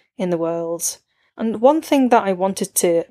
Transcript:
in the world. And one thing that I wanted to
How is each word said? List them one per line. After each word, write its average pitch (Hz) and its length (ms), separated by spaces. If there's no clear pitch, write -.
in 185 140
the 175 80
world. 165 600
And 220 220
one 285 220
thing 269 280
that 233 140
I 196 100
wanted 185 420
to 170 360